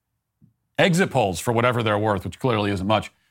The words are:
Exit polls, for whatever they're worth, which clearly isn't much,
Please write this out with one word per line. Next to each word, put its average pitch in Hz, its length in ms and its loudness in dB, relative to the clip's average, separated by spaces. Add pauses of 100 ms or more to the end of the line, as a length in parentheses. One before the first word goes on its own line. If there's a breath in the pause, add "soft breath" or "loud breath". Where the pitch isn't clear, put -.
(800)
Exit 175 320 2
polls, 101 280 0
for 123 140 -2
whatever 120 300 2
they're 107 160 0
worth, 104 260 0
which 95 140 -10
clearly 104 340 0
isn't 92 140 -4
much, 104 260 0 (180)